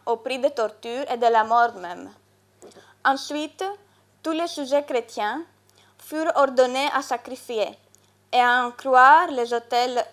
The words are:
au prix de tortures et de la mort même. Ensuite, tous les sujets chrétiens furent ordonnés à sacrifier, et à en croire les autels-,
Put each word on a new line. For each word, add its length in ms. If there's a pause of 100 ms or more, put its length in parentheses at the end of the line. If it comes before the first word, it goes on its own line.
au 100
prix 220
de 100
tortures 640
et 80
de 80
la 180
mort 300
même. 360 (960)
Ensuite, 600 (580)
tous 100
les 140
sujets 380
chrétiens 580 (560)
furent 380
ordonnés 580
à 80
sacrifier, 760 (540)
et 80
à 240
en 80
croire 560
les 260
autels-, 580